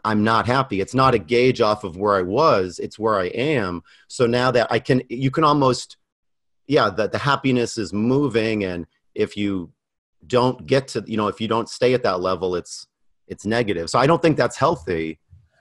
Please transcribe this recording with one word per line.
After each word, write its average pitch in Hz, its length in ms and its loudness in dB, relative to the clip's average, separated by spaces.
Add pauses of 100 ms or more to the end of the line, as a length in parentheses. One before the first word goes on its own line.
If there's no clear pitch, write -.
I'm 107 200 0
not 110 220 2
happy. 123 340 0
It's 95 140 -6
not 131 200 4
a 113 40 4
gauge 120 420 2
off 107 240 0
of 90 120 -8
where 101 200 2
I 92 60 2
was, 101 560 0
it's - 200 -10
where 107 200 0
I 92 80 -2
am. 104 560 -2 (260)
So - 180 0
now 123 240 2
that 117 200 2
I 117 80 2
can, 131 300 0
you 131 220 -2
can 160 140 0
almost, 143 520 2 (720)
yeah, 131 240 2
the, 98 180 -2
the 107 100 -4
happiness 127 600 0
is 95 140 -6
moving. 113 720 0
And 87 220 -6 (280)
if 104 220 -2
you 98 360 -4 (540)
don't 123 400 0
get 135 220 0
to, 107 180 -6
you 110 100 -6
know, 107 120 0
if - 120 -6
you 113 80 -4
don't 113 200 -2
stay 127 260 0
at 123 80 0
that 92 180 0
level, 92 340 -2
it's, - 320 -8 (400)
it's - 200 -12
negative. 101 420 -2
So 131 100 0
I 131 80 4
don't 165 140 4
think 156 160 2
that's 127 200 0
healthy, 82 640 -2 (400)